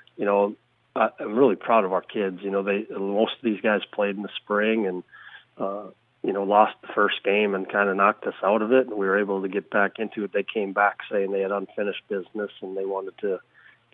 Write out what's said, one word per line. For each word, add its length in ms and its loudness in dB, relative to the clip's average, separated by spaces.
you 80 -4
know, 300 2
I, 120 4
I'm 140 -6
really 220 4
proud 280 2
of 80 -2
our 100 0
kids. 400 -4
You 80 -4
know, 120 0
they, 280 -2
most 460 0
of 80 -20
these 160 -2
guys 200 0
played 240 -2
in 60 -8
the 60 -8
spring 440 0
and, 160 -4
uh, 260 -6
you 100 -2
know, 120 -2
lost 360 6
the 140 -18
first 300 2
game 300 2
and 140 -2
kinda 260 2
knocked 320 2
us 160 -4
out 200 4
of 100 0
it, 140 6
and 100 -8
we 100 0
were 120 4
able 240 -2
to 60 -2
get 220 -6
back 280 0
into 260 -6
it. 80 -8
They 120 -2
came 280 -4
back 260 2
saying 220 -2
they 80 0
had 120 -2
unfinished 560 -6
business 420 -6
and 140 -10
they 80 -6
wanted 340 -6
to, 220 -4